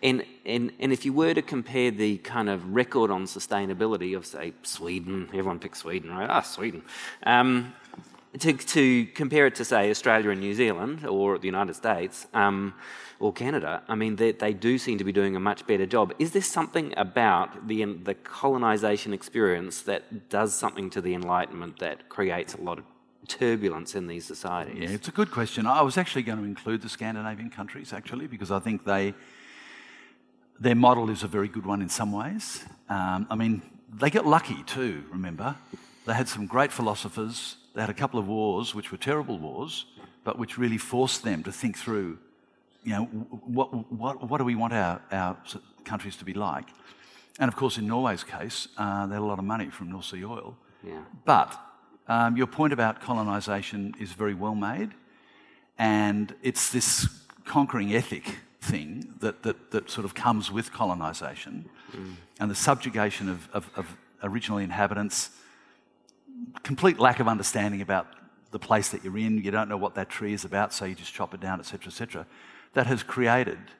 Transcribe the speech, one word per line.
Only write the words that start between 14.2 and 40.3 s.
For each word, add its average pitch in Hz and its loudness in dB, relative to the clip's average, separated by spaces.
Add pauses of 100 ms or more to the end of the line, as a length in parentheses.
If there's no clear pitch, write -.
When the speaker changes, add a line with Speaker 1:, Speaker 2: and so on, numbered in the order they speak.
Speaker 1:
they 107 0
do 113 2
seem 120 -2
to 98 -2
be 95 0
doing 98 2
a 92 0
much 101 0
better 95 4
job. 95 4
Is 160 2
there 196 2
something 160 -2
about 98 2
the, 110 0
the 98 -4
colonisation 110 2
experience 92 0
that - -6
does 104 2
something 98 -2
to 98 -4
the 90 -2
Enlightenment 87 -2
that - -6
creates 90 -2
a - -12
lot 87 -6
of - -16 (420)
turbulence 104 0
in 92 -4
these 85 -10
societies? 85 -6
Speaker 2:
Yeah, 82 -4
it's 104 -6
a - -10
good 208 0
question. 113 -2
I 139 6
was 135 2
actually 156 0
going 110 -4
to 104 -6
include 104 -4
the 113 -10
Scandinavian 110 -8
countries, - -12
actually, 120 -10
because 98 -6
I 98 2
think 110 -2
they, 98 2 (1500)
their 117 6
model 120 8
is 104 -2
a 104 -2
very 101 0
good 101 -8
one 101 0
in 92 -4
some 104 -2
ways. 143 -6 (240)
Um, 95 0
I 113 -2
mean, 110 2 (320)
they 110 2
get 196 2
lucky 151 4
too, 110 -4
remember? 92 -6 (500)
They 113 0
had 120 0
some 104 -6
great 131 4
philosophers. 110 -4 (160)
They 110 -4
had 107 -2
a 104 -4
couple 127 -2
of 101 -2
wars, 107 0
which 104 -8
were 95 -10
terrible 135 -2
wars, 78 -8 (400)
but 107 -4